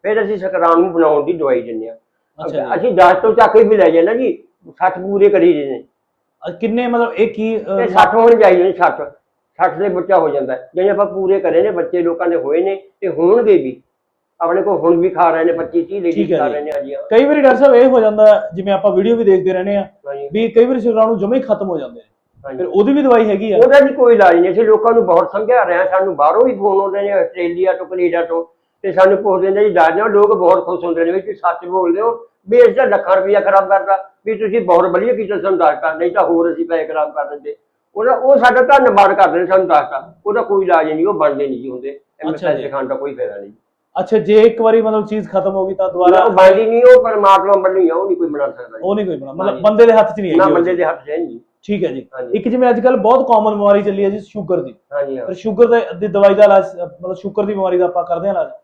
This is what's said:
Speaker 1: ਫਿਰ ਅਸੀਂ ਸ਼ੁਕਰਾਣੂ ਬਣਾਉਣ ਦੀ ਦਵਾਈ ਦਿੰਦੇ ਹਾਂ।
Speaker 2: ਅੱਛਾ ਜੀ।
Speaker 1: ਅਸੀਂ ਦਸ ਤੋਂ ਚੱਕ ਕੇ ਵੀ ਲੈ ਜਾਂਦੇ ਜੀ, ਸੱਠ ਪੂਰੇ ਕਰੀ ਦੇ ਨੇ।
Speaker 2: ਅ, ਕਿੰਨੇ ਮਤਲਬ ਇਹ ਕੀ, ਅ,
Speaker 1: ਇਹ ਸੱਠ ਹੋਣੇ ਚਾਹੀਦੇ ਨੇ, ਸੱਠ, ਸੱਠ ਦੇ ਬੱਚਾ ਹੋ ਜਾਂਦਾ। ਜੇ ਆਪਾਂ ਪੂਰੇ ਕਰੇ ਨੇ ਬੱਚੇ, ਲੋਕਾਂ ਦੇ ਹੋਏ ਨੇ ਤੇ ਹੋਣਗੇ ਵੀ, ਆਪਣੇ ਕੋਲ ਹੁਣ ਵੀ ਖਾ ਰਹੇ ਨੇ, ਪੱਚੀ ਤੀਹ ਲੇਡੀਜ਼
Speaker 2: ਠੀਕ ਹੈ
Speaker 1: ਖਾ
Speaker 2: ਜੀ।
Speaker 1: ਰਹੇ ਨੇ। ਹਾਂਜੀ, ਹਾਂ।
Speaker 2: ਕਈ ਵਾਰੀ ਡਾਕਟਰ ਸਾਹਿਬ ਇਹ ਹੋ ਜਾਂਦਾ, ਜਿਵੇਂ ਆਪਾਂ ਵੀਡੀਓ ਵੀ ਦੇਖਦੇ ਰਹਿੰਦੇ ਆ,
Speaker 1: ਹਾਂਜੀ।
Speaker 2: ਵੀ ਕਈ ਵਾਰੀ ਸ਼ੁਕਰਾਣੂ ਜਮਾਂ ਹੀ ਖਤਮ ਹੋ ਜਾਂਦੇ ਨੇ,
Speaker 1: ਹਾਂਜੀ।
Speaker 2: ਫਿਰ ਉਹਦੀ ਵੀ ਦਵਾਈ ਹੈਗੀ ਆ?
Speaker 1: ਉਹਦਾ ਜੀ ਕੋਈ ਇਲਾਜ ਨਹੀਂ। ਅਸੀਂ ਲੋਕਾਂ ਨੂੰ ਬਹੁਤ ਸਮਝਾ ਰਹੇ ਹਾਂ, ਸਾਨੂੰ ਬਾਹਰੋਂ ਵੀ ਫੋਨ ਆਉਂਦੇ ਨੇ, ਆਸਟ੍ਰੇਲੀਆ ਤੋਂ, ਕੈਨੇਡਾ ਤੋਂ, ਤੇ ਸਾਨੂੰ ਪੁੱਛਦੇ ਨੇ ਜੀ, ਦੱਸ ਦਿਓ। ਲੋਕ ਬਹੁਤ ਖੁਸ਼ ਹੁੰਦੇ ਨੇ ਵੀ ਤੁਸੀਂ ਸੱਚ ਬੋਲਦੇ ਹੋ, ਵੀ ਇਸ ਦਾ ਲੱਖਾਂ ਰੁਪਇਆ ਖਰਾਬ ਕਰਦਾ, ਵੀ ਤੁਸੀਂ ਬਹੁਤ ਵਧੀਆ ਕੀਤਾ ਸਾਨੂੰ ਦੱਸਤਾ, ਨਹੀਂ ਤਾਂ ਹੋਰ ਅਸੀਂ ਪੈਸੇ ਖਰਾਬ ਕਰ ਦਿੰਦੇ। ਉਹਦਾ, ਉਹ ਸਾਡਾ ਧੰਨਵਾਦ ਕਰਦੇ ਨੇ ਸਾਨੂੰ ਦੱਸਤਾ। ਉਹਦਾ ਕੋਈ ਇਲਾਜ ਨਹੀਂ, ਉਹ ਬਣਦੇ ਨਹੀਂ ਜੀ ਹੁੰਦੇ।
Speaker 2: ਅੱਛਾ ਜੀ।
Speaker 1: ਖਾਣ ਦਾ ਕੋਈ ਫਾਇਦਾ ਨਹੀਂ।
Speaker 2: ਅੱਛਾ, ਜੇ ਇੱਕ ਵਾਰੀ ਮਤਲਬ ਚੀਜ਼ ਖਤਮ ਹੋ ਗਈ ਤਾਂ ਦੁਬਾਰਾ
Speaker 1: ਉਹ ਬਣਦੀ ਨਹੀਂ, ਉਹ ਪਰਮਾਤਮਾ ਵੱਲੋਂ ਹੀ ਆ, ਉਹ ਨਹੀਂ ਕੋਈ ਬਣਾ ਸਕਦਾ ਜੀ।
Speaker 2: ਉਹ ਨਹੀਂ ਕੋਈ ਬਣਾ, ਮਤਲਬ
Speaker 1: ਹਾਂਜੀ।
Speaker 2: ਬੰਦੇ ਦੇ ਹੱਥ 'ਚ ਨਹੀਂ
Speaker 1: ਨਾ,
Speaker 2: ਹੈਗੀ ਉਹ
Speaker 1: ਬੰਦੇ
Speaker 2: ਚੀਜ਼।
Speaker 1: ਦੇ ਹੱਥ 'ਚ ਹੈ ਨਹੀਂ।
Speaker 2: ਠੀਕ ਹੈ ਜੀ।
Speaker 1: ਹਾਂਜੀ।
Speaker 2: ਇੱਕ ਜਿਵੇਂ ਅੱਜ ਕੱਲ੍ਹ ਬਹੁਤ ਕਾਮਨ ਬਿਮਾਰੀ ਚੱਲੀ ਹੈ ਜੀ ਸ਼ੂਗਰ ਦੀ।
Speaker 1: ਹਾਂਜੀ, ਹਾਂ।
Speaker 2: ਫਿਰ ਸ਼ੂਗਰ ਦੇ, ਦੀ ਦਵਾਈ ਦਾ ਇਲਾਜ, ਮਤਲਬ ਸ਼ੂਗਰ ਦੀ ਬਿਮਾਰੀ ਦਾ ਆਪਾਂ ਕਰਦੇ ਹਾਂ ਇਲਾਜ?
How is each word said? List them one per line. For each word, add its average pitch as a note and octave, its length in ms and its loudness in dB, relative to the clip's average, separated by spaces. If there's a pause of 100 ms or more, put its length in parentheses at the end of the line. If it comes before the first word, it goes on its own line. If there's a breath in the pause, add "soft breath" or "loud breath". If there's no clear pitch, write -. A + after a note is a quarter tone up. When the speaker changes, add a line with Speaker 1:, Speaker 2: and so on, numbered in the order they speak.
Speaker 1:
ਫਿਰ G#3+ 200 -2
ਅਸੀਂ G3+ 140 -4
ਸ਼ੁਕਰਾਣੂ E3+ 520 0
ਬਣਾਉਣ D3+ 360 0
ਦੀ E3 80 -4
ਦਵਾਈ C#3 280 -2
ਦਿੰਦੇ A2+ 280 -12
ਹਾਂ। A2+ 60 -18 (500)
Speaker 2:
ਅੱਛਾ C#3+ 140 -8
ਜੀ। - 160 -6
Speaker 1:
ਅਸੀਂ A3 160 -2
ਦਸ F3+ 300 4
ਤੋਂ A3 120 2
ਚੱਕ A3 200 2
ਕੇ A3 100 6
ਵੀ G#3 140 2
ਲੈ F3 120 4
ਜਾਂਦੇ E3+ 280 2
ਜੀ, A#3 260 -4 (260)
ਸੱਠ F#3 300 -4
ਪੂਰੇ G3 300 2
ਕਰੀ F3 240 2
ਦੇ C#3 180 -4
ਨੇ। A#2+ 120 -10 (640)
Speaker 2:
ਅ, - 20 -12
ਕਿੰਨੇ A3+ 360 -4
ਮਤਲਬ A#3 260 -2
ਇਹ G#3+ 140 -2
ਕੀ, A3 300 -6
ਅ, G3 240 -4
Speaker 1:
ਇਹ F#3+ 60 -2
ਸੱਠ G#3 280 2
ਹੋਣੇ A#3 200 6
ਚਾਹੀਦੇ F#3 280 4
ਨੇ, F#3+ 100 0
ਸੱਠ, E3 280 -2 (560)
ਸੱਠ D3 200 -2
ਦੇ G3 120 -2
ਬੱਚਾ F3+ 280 0
ਹੋ D#3+ 120 0
ਜਾਂਦਾ। C3 280 -4 (180)
ਜੇ F#3+ 140 0
ਆਪਾਂ G3+ 160 0
ਪੂਰੇ F#3+ 340 -2
ਕਰੇ E3 220 0
ਨੇ G#3 100 0
ਬੱਚੇ, F3 300 -4
ਲੋਕਾਂ E3+ 260 -4
ਦੇ E3+ 80 -2
ਹੋਏ D3+ 280 -2
ਨੇ G3 200 -6 (180)
ਤੇ G3 60 -6
ਹੋਣਗੇ F#3 500 2
ਵੀ, C3+ 240 -6 (600)
ਆਪਣੇ F3 200 -2
ਕੋਲ F3+ 160 -2
ਹੁਣ E3+ 200 0
ਵੀ F3 120 0
ਖਾ E3 200 0
ਰਹੇ D#3+ 140 -2
ਨੇ, E3+ 100 0
ਪੱਚੀ E3+ 280 -4
ਤੀਹ F#3 200 -8
ਲੇਡੀਜ਼ E3+ 140 -4
Speaker 2:
ਠੀਕ F#3+ 180 -4
ਹੈ D#3 40 -2
Speaker 1:
ਖਾ D3 100 -2
Speaker 2:
ਜੀ। C#3+ 60 -6
Speaker 1:
ਰਹੇ D3 100 -8
ਨੇ। D3+ 120 -8
ਹਾਂਜੀ, C#3 200 -10
ਹਾਂ। G#3+ 220 -2
Speaker 2:
ਕਈ C#4 80 4
ਵਾਰੀ D4 160 2
ਡਾਕਟਰ B3+ 160 4
ਸਾਹਿਬ C4+ 180 4
ਇਹ B3 100 6
ਹੋ B3+ 140 4
ਜਾਂਦਾ, G#3+ 560 4
ਜਿਵੇਂ F#3+ 180 -4
ਆਪਾਂ F#3+ 180 0
ਵੀਡੀਓ G#3 240 0
ਵੀ A3+ 80 -2
ਦੇਖਦੇ F#3 300 2
ਰਹਿੰਦੇ F#3+ 220 -4
ਆ, G3 120 -4 (200)
Speaker 1:
ਹਾਂਜੀ। C#3 260 -12
Speaker 2:
ਵੀ A3 140 -2
ਕਈ A#3 180 2
ਵਾਰੀ B3+ 140 -2
ਸ਼ੁਕਰਾਣੂ A3 380 0
ਜਮਾਂ G#3 200 -2
ਹੀ - 40 -2
ਖਤਮ G3+ 280 -6
ਹੋ E3 80 -6
ਜਾਂਦੇ B2 180 -12
ਨੇ, A2+ 140 -20 (360)
Speaker 1:
ਹਾਂਜੀ। C3+ 120 -14
Speaker 2:
ਫਿਰ F3+ 100 -6
ਉਹਦੀ G#3+ 260 0
ਵੀ C#4+ 80 0
ਦਵਾਈ A#3 280 2
ਹੈਗੀ G#3 220 -4
ਆ? F#3+ 60 0
Speaker 1:
ਉਹਦਾ C4 220 6
ਜੀ C#4 140 2
ਕੋਈ A#3+ 220 4
ਇਲਾਜ F#3 200 4
ਨਹੀਂ। F3+ 160 2
ਅਸੀਂ G#3+ 120 0
ਲੋਕਾਂ A3 300 2
ਨੂੰ A3 120 2
ਬਹੁਤ F3 260 2
ਸਮਝਾ G#3+ 320 0
ਰਹੇ F3 140 -2
ਹਾਂ, F#3 80 0
ਸਾਨੂੰ F#3+ 300 -2
ਬਾਹਰੋਂ E3 300 2
ਵੀ B3 100 0
ਫੋਨ G3 260 0
ਆਉਂਦੇ G3 200 -4
ਨੇ, G3+ 100 -4
ਆਸਟ੍ਰੇਲੀਆ F3+ 640 -2
ਤੋਂ, F3+ 120 -8
ਕੈਨੇਡਾ E3+ 400 -4
ਤੋਂ, E3 200 -6 (360)
ਤੇ F#3+ 100 -6
ਸਾਨੂੰ F#3+ 260 2
ਪੁੱਛਦੇ G3 320 -2
ਨੇ G#3 180 0
ਜੀ, F#3 60 -2
ਦੱਸ E3 160 4
ਦਿਓ। A3+ 160 -2
ਲੋਕ G#3 300 2
ਬਹੁਤ F3+ 300 2
ਖੁਸ਼ F3 200 -8
ਹੁੰਦੇ E3+ 200 -2
ਨੇ E3+ 60 -2
ਵੀ F#3+ 80 -4
ਤੁਸੀਂ F#3+ 140 -10
ਸੱਚ F3 340 -6
ਬੋਲਦੇ F3+ 340 -2
ਹੋ, A#3 260 -6 (220)
ਵੀ A#3 80 2
ਇਸ G#3+ 180 6
ਦਾ C4 100 2
ਲੱਖਾਂ G3 300 0
ਰੁਪਇਆ G3 240 0
ਖਰਾਬ F#3+ 300 2
ਕਰਦਾ, F#3+ 400 -2 (160)
ਵੀ G#3+ 100 -4
ਤੁਸੀਂ G#3+ 260 -4
ਬਹੁਤ F3 240 2
ਵਧੀਆ F#3+ 280 -2
ਕੀਤਾ G3+ 280 -6
ਸਾਨੂੰ F#3 180 -2
ਦੱਸਤਾ, D#3 340 0
ਨਹੀਂ E3+ 180 -4
ਤਾਂ G3 120 0
ਹੋਰ E3+ 300 0
ਅਸੀਂ E3+ 120 -6
ਪੈਸੇ E3 220 -4
ਖਰਾਬ D3+ 260 -6
ਕਰ D3 120 -6
ਦਿੰਦੇ। D3 300 -14 (400)
ਉਹਦਾ, A#3 200 -2
ਉਹ C4+ 220 2
ਸਾਡਾ B3 240 2
ਧੰਨਵਾਦ A3+ 520 4
ਕਰਦੇ E3+ 260 2
ਨੇ F3+ 60 -2
ਸਾਨੂੰ F#3 220 0
ਦੱਸਤਾ। C#3+ 480 -2 (100)
ਉਹਦਾ G#3 160 -2
ਕੋਈ F#3+ 240 -2
ਇਲਾਜ D#3+ 260 0
ਨਹੀਂ, D#3+ 160 -2
ਉਹ G#3 60 -2
ਬਣਦੇ C#3+ 340 -2
ਨਹੀਂ B2 140 -8
ਜੀ C3 80 -12
ਹੁੰਦੇ। B2+ 300 -14 (300)
Speaker 2:
ਅੱਛਾ D3+ 240 -4
ਜੀ। C#3 160 -6
Speaker 1:
ਖਾਣ C3+ 180 -8
ਦਾ C3+ 80 -6
ਕੋਈ C#3 180 -10
ਫਾਇਦਾ A2 240 -10
ਨਹੀਂ। G2+ 140 -18 (480)
Speaker 2:
ਅੱਛਾ, G#3+ 180 -2
ਜੇ G#3+ 240 2
ਇੱਕ A3+ 200 2
ਵਾਰੀ A3+ 200 2
ਮਤਲਬ G#3+ 260 -2
ਚੀਜ਼ G#3+ 220 -6
ਖਤਮ F#3+ 220 -2
ਹੋ F#3+ 160 -4
ਗਈ G3 60 -8
ਤਾਂ F#3+ 180 -4
ਦੁਬਾਰਾ F3+ 320 4
Speaker 1:
ਉਹ - 80 2
ਬਣਦੀ F#3+ 340 6
ਨਹੀਂ, A#3 180 2
ਉਹ B3+ 200 8
ਪਰਮਾਤਮਾ G3+ 580 2
ਵੱਲੋਂ F#3+ 200 0
ਹੀ E3 80 2
ਆ, E3 60 -2
ਉਹ F#3+ 120 -2
ਨਹੀਂ F3 100 -2
ਕੋਈ E3+ 120 -4
ਬਣਾ C#3+ 180 -4
ਸਕਦਾ A#2 300 -14
ਜੀ। - 60 -14
Speaker 2:
ਉਹ G3 120 -4
ਨਹੀਂ G#3 100 -4
ਕੋਈ D#3+ 120 -6
ਬਣਾ, C3+ 160 -16
ਮਤਲਬ F#3+ 140 -6
Speaker 1:
ਹਾਂਜੀ। - 140 -6
Speaker 2:
ਬੰਦੇ G#3+ 240 4
ਦੇ A3+ 80 4
ਹੱਥ G#3+ 220 2
'ਚ G#3 60 -8
ਨਹੀਂ E3 160 -2
Speaker 1:
ਨਾ, F#3 60 4
Speaker 2:
ਹੈਗੀ F#3+ 80 2
ਉਹ F3 60 2
Speaker 1:
ਬੰਦੇ F3 140 0
Speaker 2:
ਚੀਜ਼। F3 100 -2
Speaker 1:
ਦੇ E3 40 0
ਹੱਥ E3 200 -6
'ਚ D3 40 -16
ਹੈ D3+ 80 -6
ਨਹੀਂ। - 220 -10 (280)
Speaker 2:
ਠੀਕ F#3+ 180 -4
ਹੈ C3+ 60 -6
ਜੀ। C3 240 -12
Speaker 1:
ਹਾਂਜੀ। B2+ 220 -6
Speaker 2:
ਇੱਕ - 100 -4
ਜਿਵੇਂ B3 220 0
ਅੱਜ A3+ 100 0
ਕੱਲ੍ਹ B3+ 180 2
ਬਹੁਤ B3+ 300 2
ਕਾਮਨ G#3+ 240 2
ਬਿਮਾਰੀ G3+ 320 2
ਚੱਲੀ G3+ 220 -2
ਹੈ G3 40 0
ਜੀ G#3 100 -6
ਸ਼ੂਗਰ F3 420 -6
ਦੀ। B2 140 -14 (180)
Speaker 1:
ਹਾਂਜੀ, C#3 240 -6
ਹਾਂ। A#2+ 80 -10
Speaker 2:
ਫਿਰ F#3 100 -8
ਸ਼ੂਗਰ A3 300 0
ਦੇ, A#3 160 0 (160)
ਦੀ G#3 100 -6
ਦਵਾਈ G3 260 4
ਦਾ G#3 100 4
ਇਲਾਜ, G3 220 4 (160)
ਮਤਲਬ F3+ 320 -12
ਸ਼ੂਗਰ G3+ 300 -6
ਦੀ G3+ 100 -4
ਬਿਮਾਰੀ F#3 240 -2
ਦਾ F3+ 80 0
ਆਪਾਂ F3 180 -4
ਕਰਦੇ E3+ 240 -6
ਹਾਂ G3 80 -4
ਇਲਾਜ? D#3+ 140 -6 (140)